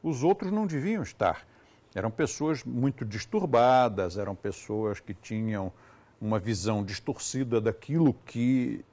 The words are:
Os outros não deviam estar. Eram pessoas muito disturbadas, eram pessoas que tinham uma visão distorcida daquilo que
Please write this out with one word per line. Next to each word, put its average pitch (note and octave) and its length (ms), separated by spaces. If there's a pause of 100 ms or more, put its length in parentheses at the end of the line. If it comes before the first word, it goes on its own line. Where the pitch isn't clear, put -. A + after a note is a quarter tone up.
Os C#3 200
outros F#3+ 300
não G#3+ 140
deviam E3 360
estar. - 440 (480)
Eram G2+ 160
pessoas D3 520
muito B2 420
disturbadas, A#2 1120
eram G2 160
pessoas G#2 640
que G2+ 140
tinham A2 580 (480)
uma G#2+ 180
visão G2+ 460
distorcida A2+ 760
daquilo C3+ 520 (140)
que B2 680